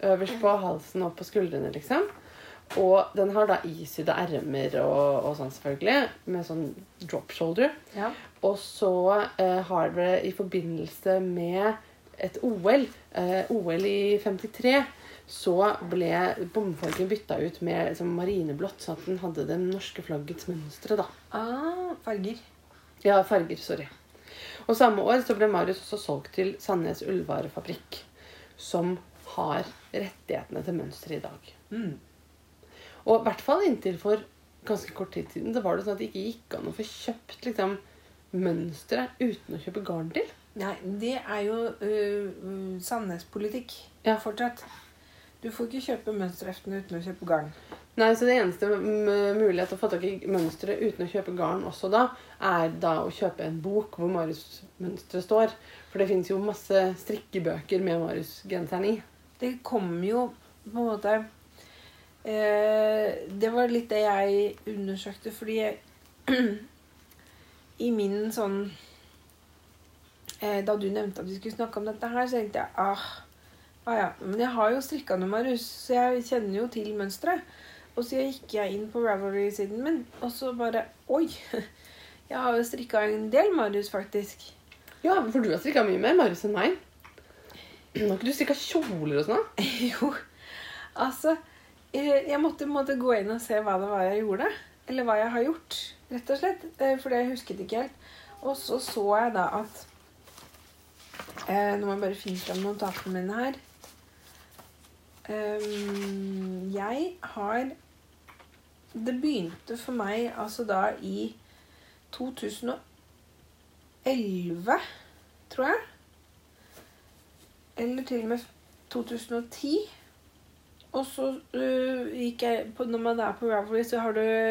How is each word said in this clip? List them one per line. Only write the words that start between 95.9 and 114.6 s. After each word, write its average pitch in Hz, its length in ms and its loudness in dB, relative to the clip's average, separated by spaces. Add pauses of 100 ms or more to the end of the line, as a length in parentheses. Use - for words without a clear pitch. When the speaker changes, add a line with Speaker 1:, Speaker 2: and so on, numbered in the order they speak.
Speaker 2:
rett 247 220 -6
og 277 80 2
slett, 359 360 0
eh, 269 220 4
for 262 140 -4
det 240 160 2
husket 202 380 -6
ikke 220 180 -2
helt. - 240 -10 (320)
Og 269 180 -4
så 240 220 -2
så 233 320 -2
jeg 220 240 4
da 180 200 2
at, 214 280 -8 (1600)
eh, 202 320 2
nå 202 140 -2
må 196 80 -2
jeg 202 80 -2
bare 196 180 -2
finne 185 220 -6
frem 185 180 -4
notatene 196 540 -4
mine 196 240 -4
her. 269 180 -4 (1700)
Ehm, 202 1400 -4
jeg 233 420 -2 (100)
har, 226 460 -2 (1300)
det 233 260 -4
begynte 226 580 -2
for 254 160 -6
meg 226 380 -2
altså 220 340 -6
da 196 300 2
i 202 320 -6 (800)
to 254 240 -6
tusen 226 400 -6
og - 80 -8 (1300)
elleve, 190 720 0 (720)